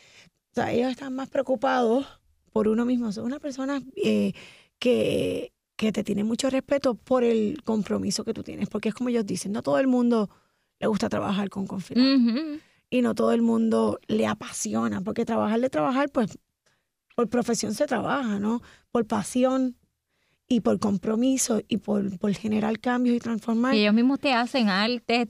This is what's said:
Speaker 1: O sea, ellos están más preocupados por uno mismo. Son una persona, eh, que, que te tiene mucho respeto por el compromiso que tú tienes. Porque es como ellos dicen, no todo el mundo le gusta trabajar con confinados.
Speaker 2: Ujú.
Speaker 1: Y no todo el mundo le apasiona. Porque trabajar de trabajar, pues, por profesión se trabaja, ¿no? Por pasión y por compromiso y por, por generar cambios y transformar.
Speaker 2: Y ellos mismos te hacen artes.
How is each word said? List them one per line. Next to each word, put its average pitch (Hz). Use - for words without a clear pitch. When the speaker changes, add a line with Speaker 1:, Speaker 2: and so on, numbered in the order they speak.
Speaker 1:
O -
sea, 233
ellos 240
están 262
más 262
preocupados 262
por 214
uno 220
mismo. 240
Son 220
una 269
persona, 269
eh, 208
que, 208
que 214
te 208
tiene 202
mucho 233
respeto 262
por 254
el 226
compromiso 208
que 226
tú 220
tienes. -
Porque 214
es 208
como 247
ellos 233
dicen, 190
no 233
todo 277
el 269
mundo 240
le 196
gusta 214
trabajar 202
con 196
confinados. 247
Speaker 2:
Ujú. 294
Speaker 1:
Y 247
no 226
todo 226
el 233
mundo 226
le 214
apasiona. 214
Porque 214
trabajar 220
de 254
trabajar, 285
pues, 233
por 240
profesión 226
se 294
trabaja, 233
¿no? 226
Por 233
pasión 254
y 240
por 208
compromiso 220
y 233
por, 196
por 208
generar 214
cambios 247
y 240
transformar. 233
Speaker 2:
Y 214
ellos 208
mismos 254
te 285
hacen 240
artes. 233